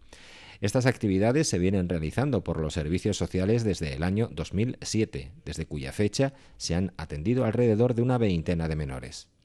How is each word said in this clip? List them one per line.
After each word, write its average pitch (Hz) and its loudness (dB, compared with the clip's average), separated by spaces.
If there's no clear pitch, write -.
Estas 117 2
actividades 120 2
se 101 0
vienen 92 2
realizando 87 -2
por 80 -2
los 78 -2
servicios 90 0
sociales 98 0
desde 85 -2
el 71 -2
año 98 0
dos 78 -6
mil 113 0
siete, 71 -4
desde 80 -6
cuya 69 -8
fecha 135 2
se - -2
han 90 0
atendido 82 -2
alrededor 117 4
de 117 2
una 123 2
veintena 87 2
de 78 -2
menores. 69 -8